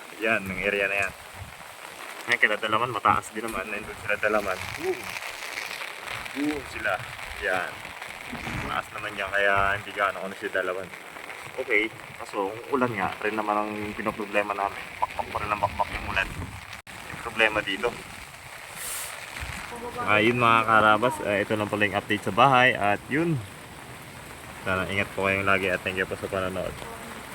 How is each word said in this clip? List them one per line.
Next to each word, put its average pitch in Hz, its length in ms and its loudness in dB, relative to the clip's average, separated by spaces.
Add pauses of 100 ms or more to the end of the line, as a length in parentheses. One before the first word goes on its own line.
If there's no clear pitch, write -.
(220)
Yan, 110 240 2
ng 92 160 -4
area 101 240 2
na 98 120 0 (120)
yan. - 40 -12 (1160)
Ngayon, 120 160 6
kila 107 160 4
Dalaman, 110 320 2
mataas 101 400 4
din 110 160 -4
naman. 110 160 -4
Nandun 104 320 -8
sila 104 240 0
Dalaman. 104 380 2 (180)
Boom! 370 220 -2 (1400)
Boom 147 320 -2
sila. 107 320 -2 (400)
Yan. 92 300 0 (1000)
Mataas - 240 -2
naman 104 240 -8
yan, 98 160 -2
kaya 101 200 6 (260)
hindi 101 160 -10
gaano 95 260 0
ano 98 160 -6
si 98 160 -4
Dalaman. 92 320 0 (720)
Okay, 113 320 2 (320)
kaso, 107 320 -2 (160)
ulan 123 240 4
nga. 92 160 0 (160)
Rin 104 80 0
naman 104 240 0
ang 107 140 0 (260)
pinoproblema 104 560 0
namin. 98 280 -2 (200)
Bakbak - 320 -4
pa 113 80 -2
rin 104 80 -4
ang 104 160 0
bakbak - 320 0
yung 101 160 -4
ulan. 95 160 2 (800)
Yung - 160 -10
problema 110 400 4
dito. 101 240 0 (2250)
Ayun 110 360 6
mga 113 280 8
karabas, 107 560 8
eh, 101 200 2
ito 113 120 0
lang 104 140 0
pala 104 180 4
yung 98 100 2
update 104 280 0
sa 101 80 0
bahay. 127 420 8
At 101 320 2
yun. 160 280 2 (1300)
Sana 92 240 2
ingat 98 240 0
po 98 160 2
kayong 98 200 2
lagi 95 200 4
at 92 160 2
thank 95 160 -2
you 92 80 2
po 98 80 -4
sa 101 160 -6
panonood. 92 400 -2 (640)